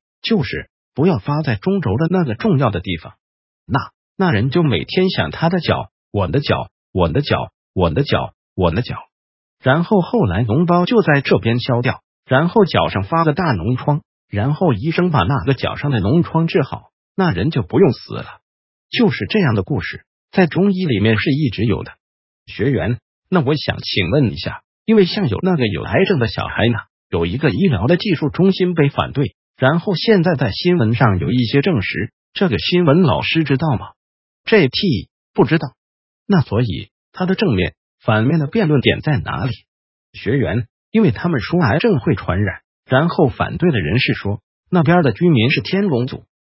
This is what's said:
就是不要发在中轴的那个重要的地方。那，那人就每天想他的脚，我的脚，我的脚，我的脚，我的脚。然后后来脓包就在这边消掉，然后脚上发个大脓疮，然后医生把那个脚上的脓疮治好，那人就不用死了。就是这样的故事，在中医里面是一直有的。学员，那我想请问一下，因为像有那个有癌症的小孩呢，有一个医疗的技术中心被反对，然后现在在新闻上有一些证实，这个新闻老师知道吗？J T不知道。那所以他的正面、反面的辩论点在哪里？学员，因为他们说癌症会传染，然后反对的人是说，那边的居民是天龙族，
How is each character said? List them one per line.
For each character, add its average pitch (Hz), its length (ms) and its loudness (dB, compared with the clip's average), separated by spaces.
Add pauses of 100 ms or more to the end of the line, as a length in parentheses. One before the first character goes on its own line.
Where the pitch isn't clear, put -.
(200)
就 208 220 0
是 - 260 -8 (260)
不 147 120 2
要 156 120 2
发 147 240 -2
在 135 120 -2
中 190 260 -2
轴 107 160 0
的 165 140 0
那 185 140 2
个 117 100 -2
重 190 240 0
要 127 120 2
的 95 100 -4
地 87 160 -6
方。 - 180 -16 (520)
那， 135 120 -2 (380)
那 180 160 2
人 110 180 0
就 170 120 2
每 113 220 0
天 185 260 0
想 87 200 -2
他 - 180 -2
的 175 120 0
脚， 78 300 -2 (220)
我 101 160 0
的 135 120 0
脚， 82 300 -2 (220)
我 87 180 2
的 107 100 0
脚， - 320 -2 (220)
我 87 160 2
的 71 120 0
脚， - 300 -2 (220)
我 87 160 2
的 90 120 -2
脚。 - 140 -10 (680)
然 151 220 2
后 202 160 2
后 190 240 0
来 101 200 0
脓 139 220 2
包 175 200 2
就 226 160 2
在 143 180 2
这 - 180 2
边 117 200 -2
消 120 240 -2
掉， 127 200 -4 (240)
然 147 220 2
后 208 160 4
脚 87 240 2
上 95 140 -2
发 165 220 0
个 151 100 2
大 185 180 -2
脓 104 240 -2
疮， 147 260 -2 (260)
然 117 260 -2
后 160 180 2
医 110 180 -4
生 180 200 0
把 147 140 2
那 139 200 0
个 135 100 0
脚 - 220 -4
上 147 140 -4
的 113 100 0
脓 135 220 2
疮 165 240 -2
治 165 160 2
好， - 280 -12 (240)
那 185 160 0
人 101 200 -2
就 123 120 -2
不 120 180 0
用 151 120 4
死 - 220 -14
了。 - 260 -14 (500)
就 220 200 2
是 101 160 -4
这 214 140 -2
样 127 140 2
的 98 80 0
故 117 180 -4
事， - 240 -12 (260)
在 185 160 2
中 196 260 0
医 185 140 -4
里 113 140 0
面 110 180 2
是 165 120 -2
一 139 200 0
直 92 140 -4
有 101 180 0
的。 - 100 -16 (540)
学 117 240 -4
员， 113 280 -2 (300)
那 180 140 2
我 139 120 0
想 - 240 -4
请 90 320 -2
问 117 220 2
一 71 40 -10
下， - 260 -10 (240)
因 220 100 4
为 196 80 6
像 175 240 -2
有 - 140 -2
那 185 140 0
个 123 100 0
有 85 160 -4
癌 123 240 0
症 180 120 0
的 113 100 0
小 - 180 -6
孩 107 220 0
呢， 107 100 0 (320)
有 85 160 -2
一 90 100 -4
个 147 140 0
医 160 180 2
疗 107 180 0
的 170 120 2
技 190 160 -2
术 147 160 -2
中 185 220 2
心 180 200 -2
被 156 160 2
反 - 240 -4
对， - 220 -4 (240)
然 151 220 2
后 202 140 -2
现 196 280 2
在 170 140 2
在 123 160 -2
新 175 260 0
闻 113 160 2
上 104 240 2
有 - 120 -2
一 123 140 2
些 139 160 0
证 139 220 0
实， - 300 -8 (200)
这 190 160 0
个 101 100 -2
新 175 280 0
闻 165 160 4
老 92 180 2
师 160 240 -2
知 139 120 0
道 143 200 -2
吗 - 120 -10 (560)
？J 185 240 4
T 131 420 -2 (240)
不 175 100 4
知 160 140 2
道。 143 100 -8 (600)
那 196 120 2
所 117 220 0
以 101 280 -6 (220)
他 185 140 -4
的 185 80 0
正 170 200 0
面、 90 200 -2 (260)
反 107 240 0
面 165 140 2
的 143 80 -2
辩 190 220 0
论 147 120 2
点 90 200 0
在 147 180 -2
哪 78 260 -6
里？ 127 80 -4 (600)
学 113 240 -4
员， 117 320 -2 (240)
因 220 100 4
为 160 80 4
他 - 180 -2
们 143 120 -2
说 170 200 -2
癌 139 180 2
症 202 200 2
会 139 160 0
传 95 280 -2
染， - 180 -4 (240)
然 147 240 2
后 165 200 2
反 - 280 -4
对 175 160 2
的 107 80 0
人 82 180 0
是 135 160 0
说， 101 260 -6 (300)
那 170 140 2
边 170 180 4
的 127 100 2
居 175 160 0
民 127 220 4
是 165 100 0
天 196 240 -2
龙 127 220 0
族， - 180 -12 (240)